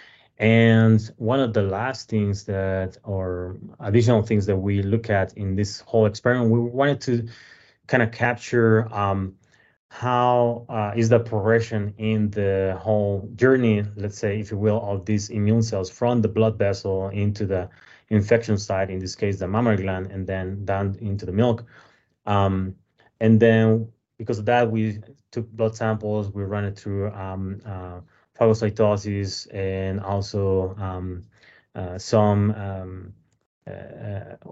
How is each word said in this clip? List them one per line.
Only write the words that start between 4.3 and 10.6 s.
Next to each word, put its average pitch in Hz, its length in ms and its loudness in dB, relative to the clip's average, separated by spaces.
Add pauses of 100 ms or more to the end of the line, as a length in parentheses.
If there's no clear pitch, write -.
that 101 100 0
we 101 260 0
look 110 280 -2
at 98 240 0
in 98 220 -4
this 101 260 -4
whole 110 240 2
experiment, 120 440 0
we 117 100 4
wanted 127 420 0
to 117 260 -2 (600)
kinda 120 200 2
capture, 113 840 2
um, 98 420 -2 (540)
how, 123 800 2